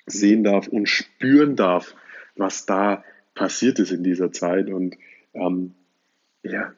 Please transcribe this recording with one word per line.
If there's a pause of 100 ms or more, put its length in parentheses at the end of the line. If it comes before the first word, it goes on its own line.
sehen
darf
und
spüren
darf, (420)
was
da (300)
passiert
ist
in
dieser
Zeit.
Und, (360)
ähm, (720)
ja,